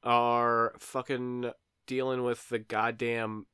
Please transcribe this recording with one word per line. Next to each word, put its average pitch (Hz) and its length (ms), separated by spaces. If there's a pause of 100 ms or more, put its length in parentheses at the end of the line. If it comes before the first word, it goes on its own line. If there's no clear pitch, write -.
are 120 720
fucking 123 720 (360)
dealing 127 360
with 120 260
the 120 100
goddamn 113 960